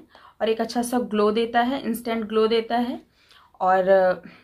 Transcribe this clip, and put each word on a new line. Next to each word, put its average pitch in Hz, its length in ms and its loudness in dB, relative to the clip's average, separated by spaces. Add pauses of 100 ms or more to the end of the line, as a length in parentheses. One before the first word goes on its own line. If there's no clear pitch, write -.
(420)
और 220 80 0
एक 226 120 -2
अच्छा 233 220 -2
सा 247 180 -2
ग्लो 208 300 0
देता 233 300 0
है, 262 200 -2
इंस्टेंट 226 440 -6
ग्लो 220 220 2
देता 233 300 -2
है, 262 240 -4 (580)
और 185 640 4 (220)